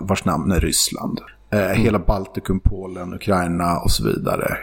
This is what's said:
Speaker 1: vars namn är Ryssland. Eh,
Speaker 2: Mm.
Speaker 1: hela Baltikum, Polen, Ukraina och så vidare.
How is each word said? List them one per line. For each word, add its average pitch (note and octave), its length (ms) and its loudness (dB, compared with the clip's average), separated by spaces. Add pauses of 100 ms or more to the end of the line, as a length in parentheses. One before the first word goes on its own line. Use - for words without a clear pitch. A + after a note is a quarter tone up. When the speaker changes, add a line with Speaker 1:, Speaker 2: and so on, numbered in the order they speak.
Speaker 1:
vars F#2+ 240 -2
namn F2 260 0
är E2+ 80 2
Ryssland. - 600 -2 (320)
Eh, G#2 140 2
Speaker 2:
Mm. G2 120 0
Speaker 1:
hela A2+ 220 4
Baltikum, F#2+ 600 -2
Polen, F#2 540 -2
Ukraina F2 640 2
och - 120 2
så - 120 0
vidare. - 600 0